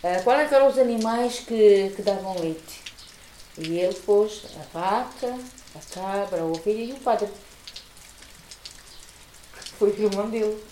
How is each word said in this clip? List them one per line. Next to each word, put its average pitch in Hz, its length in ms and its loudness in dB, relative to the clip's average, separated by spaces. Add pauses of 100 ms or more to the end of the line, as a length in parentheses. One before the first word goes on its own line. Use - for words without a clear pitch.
Ah, 180 180 0
qual 247 160 4
é 302 80 2
que 294 80 0
eram 269 140 8
os 262 80 2
animais 233 640 2
que, 202 560 6
que 208 60 -10
davam 190 360 -2
leite? - 480 -8 (720)
E 165 200 -6
ele 180 160 0
pôs 208 480 0 (180)
a - 20 -14 (160)
vaca, 247 600 -4 (360)
a 156 40 -16 (160)
cabra, 190 480 -4
a - 20 -2
ovelha 208 400 -2
e 240 80 -8
o 277 80 -12
padre. 208 300 0 (2500)
Foi 208 120 4
o 208 120 -4
irmão 208 260 0
dele 214 440 -4